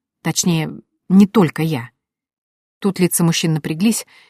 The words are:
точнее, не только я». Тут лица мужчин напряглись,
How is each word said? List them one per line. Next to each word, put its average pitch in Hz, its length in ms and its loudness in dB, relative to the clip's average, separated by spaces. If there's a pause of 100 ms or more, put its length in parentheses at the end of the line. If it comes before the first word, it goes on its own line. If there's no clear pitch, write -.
(220)
точнее, 165 480 -2 (380)
не 196 180 6
только 170 360 0
я». 147 280 -4 (880)
Тут 190 220 -4
лица 175 240 0
мужчин 165 300 0
напряглись, 160 520 -2 (240)